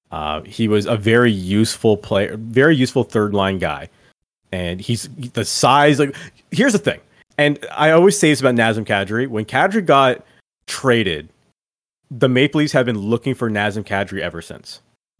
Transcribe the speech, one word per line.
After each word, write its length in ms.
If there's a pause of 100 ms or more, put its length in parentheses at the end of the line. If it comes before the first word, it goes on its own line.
(120)
Uh, 300
he 260
was 180
a 120
very 340
useful 680
player, 400
very 380
useful 280
third 300
line 260
guy. 300 (600)
And 300
he's 260 (260)
the 120
size, 540
like, 160 (360)
here's 220
the 60
thing. 200 (380)
And 200 (140)
I 200
always 260
say 120
this 120
about 140
Nazem 300
Kadri. 420
When 180
Kadri 400
got 380 (440)
traded, 640 (800)
the 200
Maple 300
Leafs 140
have 120
been 140
looking 340
for 160
Nazem 360
Kadri 340
ever 220
since. 400 (380)